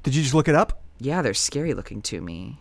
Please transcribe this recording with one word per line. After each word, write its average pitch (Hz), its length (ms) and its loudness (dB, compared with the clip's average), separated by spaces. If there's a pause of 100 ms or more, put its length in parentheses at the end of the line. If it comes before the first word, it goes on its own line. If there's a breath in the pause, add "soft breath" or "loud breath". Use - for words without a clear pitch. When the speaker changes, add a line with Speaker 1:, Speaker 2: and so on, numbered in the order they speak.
Speaker 1:
Did 135 120 0
you 160 60 4
just 135 120 0
look 156 140 6
it 151 80 6
up? 202 260 2 (180)
Speaker 2:
Yeah, 151 220 -2
they're 110 120 0
scary 147 400 -2
looking 101 300 -8
to 87 180 -6
me. 90 400 -10